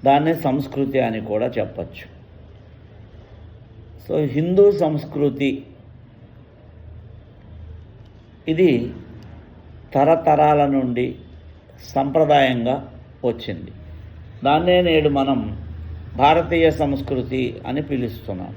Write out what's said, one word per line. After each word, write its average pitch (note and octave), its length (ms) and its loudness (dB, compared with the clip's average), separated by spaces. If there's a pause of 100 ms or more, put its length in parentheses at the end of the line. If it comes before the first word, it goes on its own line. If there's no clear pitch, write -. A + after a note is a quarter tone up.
దాన్నే D3 300 4
సంస్కృతి C#3 640 -2
అని A2+ 200 -2
కూడా G#2+ 260 -4
చెప్పచ్చు. - 720 -8 (1900)
So, D3+ 180 0
హిందూ F3+ 440 4
సంస్కృతి C#3+ 960 -2 (2750)
ఇది D#3 440 2 (1000)
తరతరాల D3+ 720 4
నుండి B2+ 480 -2 (800)
సంప్రదాయంగా C#3 1000 2 (320)
వచ్చింది. A2 460 -6 (760)
దాన్నే F3 380 4
నేడు D#3+ 260 4
మనం C3+ 500 0 (580)
భారతీయ D#3+ 540 4
సంస్కృతి C3 960 -4
అని D3 160 -4
పిలుస్తున్నాం. G#2 760 -8